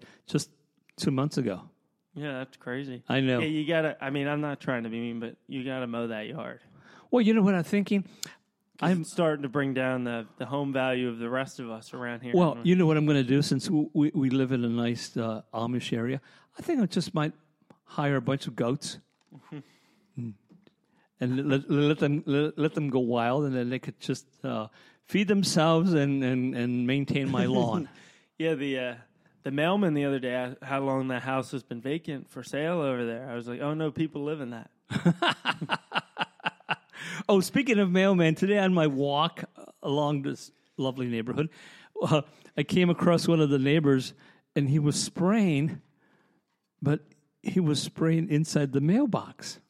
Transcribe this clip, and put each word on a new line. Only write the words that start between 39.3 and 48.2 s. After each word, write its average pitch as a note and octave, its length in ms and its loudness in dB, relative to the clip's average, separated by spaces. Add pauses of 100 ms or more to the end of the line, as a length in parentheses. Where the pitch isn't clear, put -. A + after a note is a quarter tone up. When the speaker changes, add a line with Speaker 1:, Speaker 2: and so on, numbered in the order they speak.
Speaker 1:
along D3 400 0
this C#3 280 -8 (260)
lovely C3 300 -4
neighborhood, A#2+ 420 -4 (540)
uh, D3 200 2 (340)
I D3 80 0
came F3+ 260 4
across E3 380 4
one E3 120 6
of D3 100 4
the C#3+ 80 4
neighbors, C#3 560 2 (420)
and C#3 120 2
he D3+ 100 2
was D3 220 0
spraying, F3 800 0 (1000)
but C#3+ 180 2 (420)
he - 180 0
was D3+ 200 2
spraying D#3+ 500 0